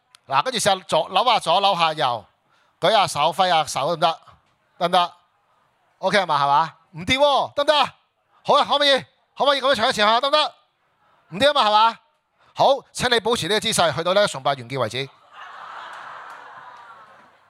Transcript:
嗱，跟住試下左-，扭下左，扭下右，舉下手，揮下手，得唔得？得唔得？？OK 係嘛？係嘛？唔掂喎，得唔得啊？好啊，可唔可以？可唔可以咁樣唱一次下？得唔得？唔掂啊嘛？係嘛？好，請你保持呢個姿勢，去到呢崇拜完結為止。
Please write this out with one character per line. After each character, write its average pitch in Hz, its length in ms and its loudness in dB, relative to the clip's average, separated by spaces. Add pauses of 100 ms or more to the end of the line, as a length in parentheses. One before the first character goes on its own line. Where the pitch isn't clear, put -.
(280)
嗱， 135 140 2
跟 254 100 -6
住 233 60 -6
試 - 40 -4
下 196 120 2 (120)
左-， 175 240 -2
扭 190 140 0
下 233 140 2
左， 170 220 0
扭 196 140 0
下 165 180 0
右， 131 320 -4 (560)
舉 170 100 2
下 202 160 4
手， 156 260 -2
揮 185 160 0
下 160 160 2
手， 135 240 -4
得 170 80 -2
唔 151 40 -18
得？ 165 200 0 (580)
得 175 100 -2
唔 - 20 -4
得？ 175 220 2 (880)
？OK 190 160 0
係 185 80 0
嘛？ 147 180 0
係 - 20 0
嘛？ 147 280 0 (160)
唔 156 100 -16
掂 254 180 -2
喎， 262 360 2
得 285 80 -4
唔 277 40 0
得 302 120 4
啊？ - 160 -2 (500)
好 220 100 2
啊， 277 100 4
可 208 120 -2
唔 - 20 -2
可 294 80 0
以？ 254 180 2 (320)
可 226 80 -2
唔 - 20 2
可 285 100 4
以 262 40 -4
咁 254 100 0
樣 285 40 2
唱 220 140 0
一 262 40 0
次 214 80 -4
下？ 220 200 4
得 277 80 -2
唔 - 20 -2
得？ 302 240 0 (720)
唔 156 100 -14
掂 277 140 4
啊 - 20 -8
嘛？ 269 140 2
係 - 40 2
嘛？ 220 260 4 (560)
好， 160 120 2 (260)
請 - 180 -4
你 233 100 2
保 220 160 0
持 156 120 -6
呢 208 60 0
個 214 60 0
姿 208 80 -6
勢， 175 260 0
去 165 100 -6
到 180 100 -2
呢 202 120 4
崇 143 160 -10
拜 143 120 -2
完 120 140 -12
結 135 100 -8
為 120 100 -2
止。 131 200 -8 (2500)